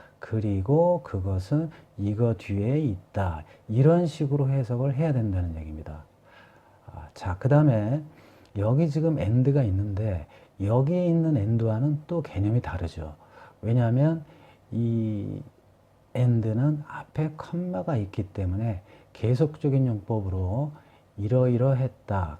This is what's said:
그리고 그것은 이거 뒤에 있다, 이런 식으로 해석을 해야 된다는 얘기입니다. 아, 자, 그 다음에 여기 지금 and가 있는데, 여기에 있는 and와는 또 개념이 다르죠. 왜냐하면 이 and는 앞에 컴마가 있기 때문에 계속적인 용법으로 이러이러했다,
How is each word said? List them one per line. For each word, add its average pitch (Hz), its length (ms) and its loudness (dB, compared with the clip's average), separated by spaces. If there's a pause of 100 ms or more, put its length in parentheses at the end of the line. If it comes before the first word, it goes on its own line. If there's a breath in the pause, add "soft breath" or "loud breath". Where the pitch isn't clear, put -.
(200 loud breath)
그리고 113 840 0
그것은 101 680 -2 (260 loud breath)
이거 104 400 0
뒤에 104 420 -2
있다, 95 640 -4 (240 loud breath)
이런 156 380 4
식으로 143 440 -2
해석을 131 440 0
해야 151 180 0
된다는 92 460 0
얘기입니다. 78 460 -12 (840 loud breath)
아, - 280 -16
자, 92 260 -6
그 135 100 0
다음에 139 540 4 (540 loud breath)
여기 131 320 2
지금 156 280 0
and가 127 460 4
있는데, 98 640 0 (340 loud breath)
여기에 135 460 4
있는 160 300 4
and와는 113 720 0
또 170 140 -2
개념이 107 400 0
다르죠. 80 540 -8 (460 loud breath)
왜냐하면 127 600 2 (480 loud breath)
이 107 680 -2 (760)
and는 123 720 2
앞에 - 500 -6
컴마가 180 600 -6
있기 101 260 -4
때문에 98 580 -4 (320 loud breath)
계속적인 135 720 0
용법으로 104 840 -2 (440 loud breath)
이러이러했다, 120 1200 0